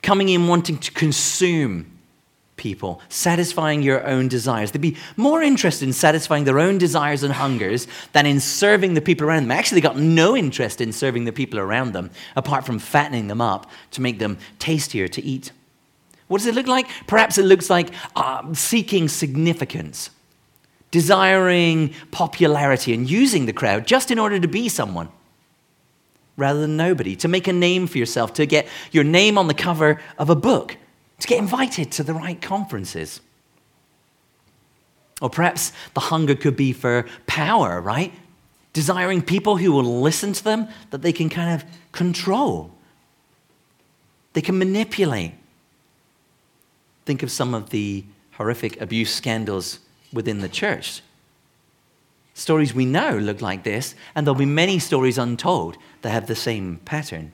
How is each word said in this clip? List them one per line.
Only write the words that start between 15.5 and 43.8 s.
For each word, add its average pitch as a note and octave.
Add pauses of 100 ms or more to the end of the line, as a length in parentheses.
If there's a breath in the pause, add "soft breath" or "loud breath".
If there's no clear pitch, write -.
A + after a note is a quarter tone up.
What F#3+
does A3
it A#3
look B3+
like? B3+ (200 loud breath)
Perhaps A3
it G3
looks F#3
like, F3 (240 loud breath)
uh, C3 (120)
seeking F#3
significance, C#3+ (840)
desiring F3 (180 loud breath)
popularity C#3+
and B2
using G#3
the A2
crowd A2
just B3+
in A3+
order G#3
to E3+
be G#3+
someone E2+ (1300)
rather C#3+
than D3+
nobody, E3
to E3
make F3+
a F#3
name F3+
for D#3
yourself, A#2
to D3+
get D3+ (260 loud breath)
your D3
name G3
on F#3
the D3
cover D#3 (180 loud breath)
of D3
a E3
book, F3+ (400)
to -
get -
invited G#3
to -
the D#3
right E3
conferences. G2 (2000)
Or B2+
perhaps - (220 loud breath)
the C3+
hunger D#3
could C3
be C3
for A#2+ (200 loud breath)
power, D3
right? B2+ (600)
Desiring F3+
people G3
who E3+
will B2
listen F#3
to -
them, A3 (220 loud breath)
that C#3
they E3+
can D#3+
kind E3+
of D3 (260 loud breath)
control. F3 (1600 soft breath)